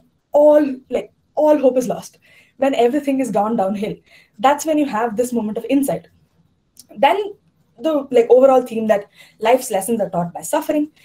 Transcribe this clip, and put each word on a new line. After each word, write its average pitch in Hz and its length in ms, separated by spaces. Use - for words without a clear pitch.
all, 294 320
like, - 240
all 302 240
hope 254 180
is 254 120
lost, - 300
when 269 180
everything 269 460
is 240 100
gone 208 260
downhill. 196 380
That's 269 260
when 311 140
you 294 80
have 220 300
this 247 160
moment 214 260
of 233 100
insight. 262 400
Then 339 380
the, 294 320
like, 240 200
overall 254 320
theme 220 240
that 208 180
life's 247 300
lessons 208 300
are 180 100
taught 170 220
by - 80
suffering, 302 500